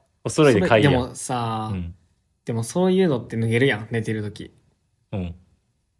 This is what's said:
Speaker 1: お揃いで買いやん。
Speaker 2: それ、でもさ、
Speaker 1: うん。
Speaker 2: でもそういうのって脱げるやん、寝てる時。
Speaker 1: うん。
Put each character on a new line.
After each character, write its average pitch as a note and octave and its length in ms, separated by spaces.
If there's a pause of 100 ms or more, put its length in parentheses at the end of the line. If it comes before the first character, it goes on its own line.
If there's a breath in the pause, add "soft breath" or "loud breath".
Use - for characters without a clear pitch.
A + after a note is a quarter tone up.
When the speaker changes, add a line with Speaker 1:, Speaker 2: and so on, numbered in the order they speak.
(240)
Speaker 1:
お - 60
揃 D3+ 220
い - 20
で G2+ 80
買 A2+ 200
い - 20
や C#3+ 60
ん。 C#3 40
Speaker 2:
そ B2+ 60
れ、 B2 40
で B2+ 60
も B2+ 60
さ、 A2+ 580
Speaker 1:
う - 20
ん。 F2 200 (500)
Speaker 2:
で - 80
も A2+ 100
そ F3 220
う F#3 60
い F#3 120
う F3 60
の B2+ 100
っ - 80
て A2+ 100
脱 A2+ 100
げ A2+ 120
る C3+ 80
や A#2+ 100
ん、 A2 140
寝 A#2 100
て G#2+ 120
る G#2+ 100
時。 - 300 (580)
Speaker 1:
う G#2+ 60
ん。 F2+ 180 (640)